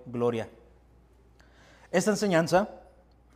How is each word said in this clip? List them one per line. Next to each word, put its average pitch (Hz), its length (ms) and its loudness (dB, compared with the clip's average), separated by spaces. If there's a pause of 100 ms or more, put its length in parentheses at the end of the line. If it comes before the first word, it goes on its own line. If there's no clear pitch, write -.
gloria. 120 420 -2 (1400)
Esta 185 200 0
enseñanza 190 580 2 (680)